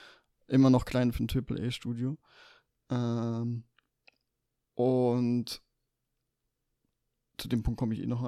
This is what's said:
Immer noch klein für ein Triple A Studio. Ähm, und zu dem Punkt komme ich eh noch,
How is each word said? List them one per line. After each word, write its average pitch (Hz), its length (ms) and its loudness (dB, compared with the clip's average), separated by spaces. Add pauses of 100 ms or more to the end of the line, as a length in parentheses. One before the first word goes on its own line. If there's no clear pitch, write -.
(480)
Immer 131 220 8
noch 123 160 4
klein 123 260 0
für 123 100 -4
ein 113 60 -2
Triple 117 360 -2
A 123 60 -2
Studio. 123 480 -6 (720)
Ähm, 117 720 -2 (1120)
und 123 880 0 (1700)
zu - 120 -10
dem 120 160 -2
Punkt 120 160 -2
komme 110 140 -2
ich 101 60 -6
eh - 60 -8
noch, 120 220 -4